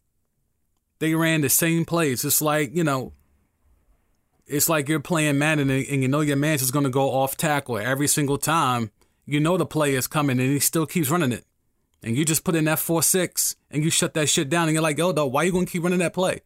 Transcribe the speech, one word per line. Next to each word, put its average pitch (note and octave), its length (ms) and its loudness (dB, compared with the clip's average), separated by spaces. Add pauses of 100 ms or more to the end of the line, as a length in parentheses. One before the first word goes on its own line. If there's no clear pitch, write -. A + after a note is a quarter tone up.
(1000)
They D#3+ 160 0
ran D#3+ 260 2
the C3 80 2
same E3 360 2
plays. D3+ 400 0
It's - 160 0
like, D3+ 340 0
you E3+ 80 0
know, C3+ 300 -2 (1300)
it's C#3+ 220 -2
like D3+ 220 0
you're D#3 100 0
playing D3+ 380 0
Madden D3 320 2
and, C3+ 180 0
and C#3 140 0
you B2+ 60 2
know C#3+ 140 2
your C#3+ 140 0
man's D3 260 0
just B2+ 120 -2
gonna C#3+ 160 2
go C3+ 220 2
off C3+ 260 0
tackle C#3+ 400 -2
every C3+ 300 -2
single C#3+ 300 0
time. C3 540 0 (340)
You D3 140 -2
know E3 180 2
the D#3+ 80 0
play C#3+ 280 0
is B2+ 140 -2
coming C#3 320 0
and C3 120 2
he C#3+ 80 0
still D#3+ 280 0
keeps D3 240 -2
running D#3+ 200 2
it. G#2 140 -6 (560)
And A#2 160 -2
you D#3 80 0
just D3+ 180 0
put E3+ 120 0
in D#3 100 2
that D#3 140 0
four E3 240 0
six - 520 0 (140)
and D3 140 -2
you D#3+ 80 0
shut - 240 0
that D3+ 120 0
shit D3 220 0
down E3+ 140 0
and D#3 100 0
you're D#3+ 80 0
like, D#3 160 -2
"Yo, E3+ 160 0
dog, C#3+ 180 0
why C#3+ 120 0
you F3+ 80 2
gonna F3+ 160 0
keep E3 160 -4
running F3+ 160 0
that E3+ 140 -2
play?" F3+ 320 -2